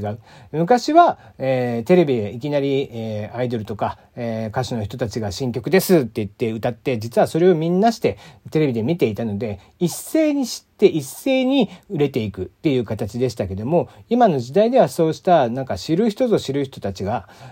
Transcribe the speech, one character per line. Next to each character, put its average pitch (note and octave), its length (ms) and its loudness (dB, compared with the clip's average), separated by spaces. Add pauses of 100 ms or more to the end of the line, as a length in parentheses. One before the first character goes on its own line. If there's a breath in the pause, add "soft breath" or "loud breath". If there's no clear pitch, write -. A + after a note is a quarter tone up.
(120)
う。 G#2 60 -12 (320 soft breath)
昔 G3+ 420 2
は、 E4 260 6 (200 soft breath)
え B2 460 -2
ー、 - 20 -8
テ F3+ 80 6
レ F3+ 100 6
ビ C#3 120 2
で G#2 180 -4
い A#2+ 60 -10
き D3 100 -4
な D3 80 0
り、 C#3 340 0
え A2 400 -8
ー、 - 40 -12
ア B2 80 -2
イ B2 40 -2
ド A#2+ 80 -2
ル G#2+ 80 -4
と G#2 120 -8
か、 A2 220 -4 (180 soft breath)
え A2+ 300 -6
ー、 - 20 -6
歌 A#2 200 -4
手 C3 60 -4
の A2+ 80 -4
人 G#2 140 -8
た B2 120 -4
ち A2+ 120 -6
が G#2 100 -4
新 B2 220 -4
曲 B2+ 180 -6
で F3 80 4
す F3+ 200 4
っ C3+ 80 2
て G#2+ 80 -10
言 G#2+ 120 -4
っ - 20 -10
て A#2 220 -4
歌 A2+ 200 -4
っ - 20 -8
て、 B2 260 -4
実 A#2 220 -2
は F3+ 80 4
そ E3 100 -4
れ F3 100 4
を F#3 60 6
み D#3+ 140 -2
ん F3+ 100 0
な A3+ 140 4
し - 80 -10
て - 180 -2 (320 loud breath)
テ - 80 0
レ D#3 80 4
ビ C3 60 0
で A#2 100 -2
見 D#3+ 160 -2
て C3 80 4
い A2 80 -2
た A#2 100 -4
の G2+ 140 -4
で、 G#2 220 -6 (180 soft breath)
一 F3 160 -2
斉 D4+ 400 0
に C#4 100 0
知 - 180 -10
っ - 20 -20
て - 80 -20 (100)
で、 G3+ 60 6
一 D3+ 180 0
斉 C4 380 -2
に C4 260 2 (180 loud breath)
売 F#3+ 100 -4
れ D3 100 2
て A2+ 160 -2
い G2+ 80 -6
く F#2 100 -8
っ - 40 -4
て - 220 -6
い C3+ 100 2
う A#2+ 60 -2
形 A#2+ 360 -6
で B2+ 100 0
し - 60 -12
た G#2+ 100 -4
け F2+ 80 -8
ど G2+ 120 -6
も、 D#3 220 0 (200 soft breath)
今 A#3+ 180 4
の D3+ 140 2
時 A#2+ 120 -10
代 G3+ 160 4
で B3 120 4
は E3 80 6
そ E3 180 0
う D#3 80 0
し - 60 -10
た D#3+ 280 4
な B2+ 140 -4
ん - 20 -6
か G#2 140 -6
知 D3+ 160 -2
る G#3+ 160 2
人 B3+ 160 -2
ぞ F#3+ 140 2
知 C3+ 120 -6
る C#3 120 -2
人 - 160 -12
た G2 120 -6
ち G2+ 120 -8
が、 A2 240 -4 (240 loud breath)